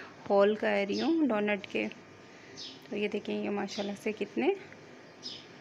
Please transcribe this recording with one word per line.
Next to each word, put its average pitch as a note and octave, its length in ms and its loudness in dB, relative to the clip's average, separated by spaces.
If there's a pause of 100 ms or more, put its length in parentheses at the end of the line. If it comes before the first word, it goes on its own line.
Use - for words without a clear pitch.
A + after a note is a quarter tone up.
(300)
होल G3+ 260 8
कर G#3 320 2
रही G3+ 120 0
हूँ D4+ 280 4
डोनट G#3 380 2
के। G#3+ 220 -2
तो - 1080 -14
ये G#3 120 0
देखें, G#3 360 -2
ये G#3 60 -2
माशाल्लाह G3+ 460 -2
से G#3+ 180 -4
कितने A#3+ 420 0 (1040)